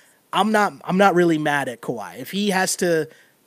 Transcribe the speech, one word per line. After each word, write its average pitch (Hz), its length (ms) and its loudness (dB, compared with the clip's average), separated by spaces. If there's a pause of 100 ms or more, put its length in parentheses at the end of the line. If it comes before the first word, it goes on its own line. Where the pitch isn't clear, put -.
(320)
I'm 202 220 0
not, 208 200 2 (120)
I'm 175 120 -2
not 196 160 4
really 170 240 4
mad 143 300 -2
at 120 140 -6
Kawhi. 101 380 -10
If 127 120 -14
he 202 200 -2
has 185 260 -2
to, 165 320 0 (380)